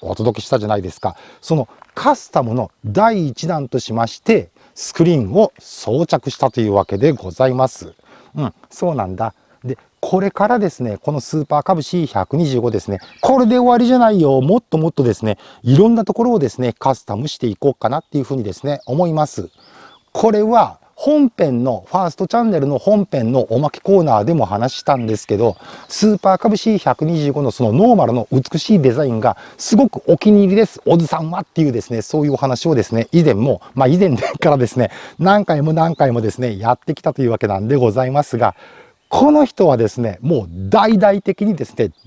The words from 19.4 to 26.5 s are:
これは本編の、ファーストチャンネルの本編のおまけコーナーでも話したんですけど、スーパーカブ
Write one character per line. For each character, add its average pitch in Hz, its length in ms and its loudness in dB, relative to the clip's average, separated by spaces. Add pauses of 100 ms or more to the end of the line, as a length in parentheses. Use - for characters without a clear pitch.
こ 220 180 2
れ 208 120 2
は 220 360 2 (200)
本 285 320 2
編 127 320 0
の、 117 240 -4
フ - 80 -6
ァ 185 120 0
ー 160 40 -4
ス - 60 -12
ト 190 100 -4
チ 226 100 -2
ャ 240 60 2
ン 226 80 0
ネ 175 80 0
ル 135 80 0
の 143 120 -2
本 202 300 2
編 117 220 -2
の 127 200 2
お 120 100 0
ま 151 100 -2
け - 80 -14
コ 196 200 2
ー 175 40 4
ナ 117 200 2
ー - 20 -4
で 165 100 0
も 123 120 0
話 107 320 -4
し - 40 -14
た 143 140 0
ん 117 100 -4
で 110 100 -2
す - 120 -10
け 104 80 0
ど、 107 200 0 (300)
ス - 220 0
ー 208 100 2
パ 190 160 2
ー 180 40 0
カ - 100 0
ブ 208 80 2